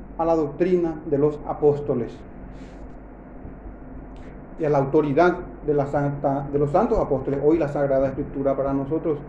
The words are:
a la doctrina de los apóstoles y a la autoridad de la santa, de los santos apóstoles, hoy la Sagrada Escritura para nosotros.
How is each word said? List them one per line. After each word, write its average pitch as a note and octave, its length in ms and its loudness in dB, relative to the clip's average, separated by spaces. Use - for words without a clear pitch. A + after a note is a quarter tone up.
a E3 80 0
la E3 120 4
doctrina E3+ 580 2
de C#3+ 140 2
los D3 280 2
apóstoles C#3+ 720 2
y D#3+ 60 -2
a D3 60 2
la D3 80 4
autoridad D3+ 580 4
de D3 80 2
la C#3 100 2
santa, C#3+ 640 0
de C#3+ 80 0
los C#3+ 120 2
santos G#3+ 280 4
apóstoles, C#3 460 0
hoy D#3+ 140 6
la D3 100 2
Sagrada C#3 400 2
Escritura C3+ 480 -2
para C#3 160 0
nosotros. D3 460 0